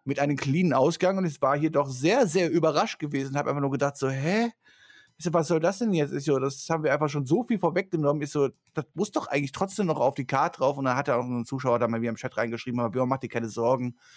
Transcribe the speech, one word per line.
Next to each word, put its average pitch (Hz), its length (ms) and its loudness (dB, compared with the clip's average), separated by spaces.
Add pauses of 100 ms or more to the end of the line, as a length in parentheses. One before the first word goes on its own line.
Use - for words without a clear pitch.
mit 139 160 -4
einem 143 180 2
cleanen 147 360 2
Ausgang. 165 440 2
Und 185 80 0
ich 147 160 -4
war 139 160 2
hier 151 140 0
doch 143 180 2
sehr, 175 380 2
sehr 170 240 2
überrascht 160 480 2
gewesen, 139 360 -4
hab 143 120 -2
einfach 143 140 0
nur 139 100 0
gedacht 139 260 -2
so, 135 120 -2
„Hä?“ 175 420 0 (680)
Ich - 80 -8
so, 170 80 -2
„Was 165 160 2
soll 165 100 4
das 180 180 0
denn 220 160 0
jetzt?“ 147 200 0
Ich 143 100 -4
so, 139 160 2
„Das 135 300 -4
haben 160 140 0
wir 143 80 2
einfach 143 180 2
schon 139 180 -4
so 185 160 2
viel 214 160 -2
vorweggenommen.“ 151 640 0
Ich 151 80 -8
so, 143 180 2 (240)
„Das 151 120 -6 (100)
muss 190 160 -2
doch - 160 -2
eigentlich 143 240 -2
trotzdem 190 340 -4
noch 156 140 0
auf 131 160 2
die 135 100 -6
Karte 143 320 0
drauf.“ 139 200 0
Und 135 80 -4
dann 127 100 2
hat 139 140 -2
er 123 100 2
auch 123 60 -2
ein 120 200 -4
Zuschauer 131 320 0
da 117 100 2
mal 113 140 -2
wieder 117 80 -4
im 113 60 -6
Chat - 220 -8
reingeschrieben, 117 420 -4
Aber 117 100 0
Björn, 123 180 -2
mach 131 120 -2
dir 123 100 -8
keine 117 200 -4
Sorgen, 120 480 -2 (200)